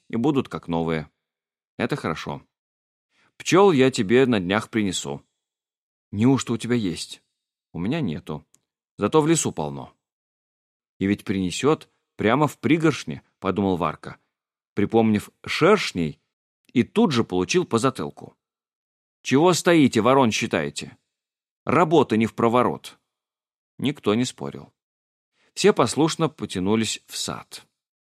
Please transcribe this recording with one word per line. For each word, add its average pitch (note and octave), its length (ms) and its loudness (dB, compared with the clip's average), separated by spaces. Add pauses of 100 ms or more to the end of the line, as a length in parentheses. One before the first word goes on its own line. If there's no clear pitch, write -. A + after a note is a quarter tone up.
и - 60 -6
будут C3 320 0
как - 200 -12
новые. E2 420 -4 (680)
Это B2 180 -6
хорошо. D#2 480 -8 (920)
Пчёл F#3+ 340 4
я C3 200 4
тебе A#2+ 340 2
на A#2+ 140 2
днях F#2+ 300 -2
принесу». F2 540 -4 (880)
«Неужто A#2+ 420 0
у A2+ 40 -2
тебя A2+ 180 -4
есть?» F#2 480 -6 (480)
«У D#2+ 80 -10
меня B2+ 220 -4
нету. D#2 440 -8 (520)
Зато G#2 240 2
в D3 60 -2
лесу D#3 240 0
полно». C#2+ 420 -10 (1080)
«И F#2+ 80 0
ведь G2+ 160 0
принесёт G2 680 -2 (260)
прямо C3+ 320 0
в - 120 -14
пригоршне», D3 640 -2 (160)
подумал F#2+ 380 -2
Варка, - 400 -6 (580)
припомнив G#2+ 560 0 (140)
шершней, - 760 0 (460)
и A#2+ 160 2
тут G#3+ 280 2
же A#2 120 2
получил F#2 420 -2
по A#2 140 -2
затылку. G#2+ 560 -6 (880)
«Чего D#3 300 4
стоите, D#3 480 4
ворон B2+ 300 4
считаете? D2+ 640 -4 (680)
Работа D#3 520 2
не A2 100 2
в - 80 -14
проворот». A2+ 640 0 (800)
Никто B2+ 340 -2
не A#2+ 120 0
спорил. C#2+ 460 -12 (800)
Все G3+ 200 4
послушно D#3 560 0
потянулись G#2 800 -4
в - 100 -14
сад. - 480 -12 (500)